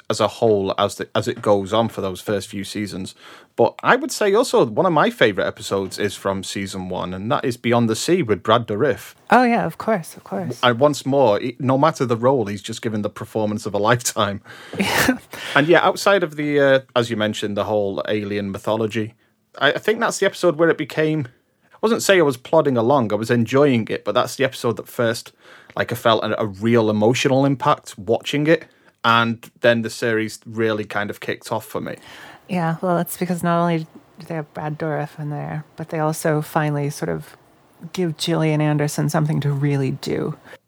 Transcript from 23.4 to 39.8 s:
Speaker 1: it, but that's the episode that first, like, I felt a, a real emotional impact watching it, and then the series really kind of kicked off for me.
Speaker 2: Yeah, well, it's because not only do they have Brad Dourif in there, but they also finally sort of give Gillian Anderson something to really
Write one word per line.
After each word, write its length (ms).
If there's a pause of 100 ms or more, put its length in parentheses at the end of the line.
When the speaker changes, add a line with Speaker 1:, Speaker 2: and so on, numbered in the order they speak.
Speaker 1:
it, 160
but 120
that's 180
the 100
episode 340
that 100
first, 440 (440)
like, 160
I 20
felt 300
a, 160
a 60
real 440
emotional 540
impact 520
watching 520
it, 180 (380)
and 440 (120)
then 220
the 80
series 540
really 400
kind 260
of 100
kicked 320
off 120
for 160
me. 160 (520)
Speaker 2:
Yeah, 320
well, 180
it's 180
because 260
not 180
only 260 (320)
do 80
they 80
have 200
Brad 240
Dourif 400
in 120
there, 340 (120)
but 140
they 80
also 440
finally 480
sort 180
of 280 (560)
give 240
Gillian 440
Anderson 480
something 320
to 100
really 420